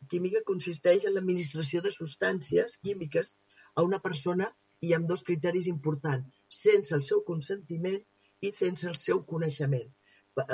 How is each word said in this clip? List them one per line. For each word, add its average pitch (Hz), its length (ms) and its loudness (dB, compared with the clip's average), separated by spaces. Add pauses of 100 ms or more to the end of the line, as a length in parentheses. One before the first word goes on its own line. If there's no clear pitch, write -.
química 185 360 0
consisteix 185 600 2
en 196 80 2
l'administració 170 680 0
de 196 100 0
substàncies 175 880 -2
químiques 170 520 -4 (420)
a 160 80 4
una 190 160 2
persona 180 480 -2 (360)
i 170 100 2
amb 165 140 2
dos 180 160 -2
criteris 175 440 0
importants, 151 720 -2 (100)
sense 202 460 4
el 139 80 2
seu 208 200 2
consentiment 180 760 -4 (440)
i 202 80 -2
sense 180 380 -2
el 165 60 -6
seu 185 300 0
coneixement, 143 640 -2 (460)
per, 131 160 -2